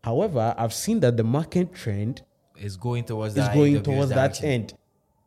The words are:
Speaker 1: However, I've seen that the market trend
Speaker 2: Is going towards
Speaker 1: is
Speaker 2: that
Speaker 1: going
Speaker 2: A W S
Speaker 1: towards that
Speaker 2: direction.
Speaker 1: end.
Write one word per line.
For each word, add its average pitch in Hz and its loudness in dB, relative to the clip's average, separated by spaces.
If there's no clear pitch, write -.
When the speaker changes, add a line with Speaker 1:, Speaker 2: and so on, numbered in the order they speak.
Speaker 1:
However, 123 0
I've 113 -2
seen 220 0
that 120 4
the 113 2
market 165 0
trend 107 -6
Speaker 2:
Is 98 -10
going 120 -4
towards 107 -6
Speaker 1:
is 143 2
Speaker 2:
that 131 0
Speaker 1:
going 143 6
Speaker 2:
A - 2
W 143 -2
S 131 2
Speaker 1:
towards 139 2
that 127 2
Speaker 2:
direction. 135 0
Speaker 1:
end. 123 -2